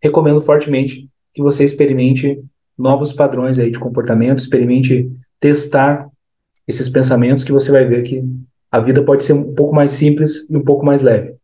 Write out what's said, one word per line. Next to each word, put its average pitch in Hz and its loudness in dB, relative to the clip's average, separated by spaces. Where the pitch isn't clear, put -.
recomendo 147 2
fortemente 147 -2
que 143 -8
você 143 2
experimente 135 0
novos 135 0
padrões 131 -2
aí 117 0
de 117 -8
comportamento, 120 0
experimente 127 0
testar 143 0
esses 127 -4
pensamentos 127 2
que 143 -4
você 139 2
vai 131 6
ver 120 -2
que 127 -6
a - 0
vida 131 2
pode 139 2
ser - 2
um 143 -2
pouco 147 0
mais 143 2
simples 151 -2
e 156 -4
um 135 -2
pouco 143 0
mais 139 2
leve. 110 0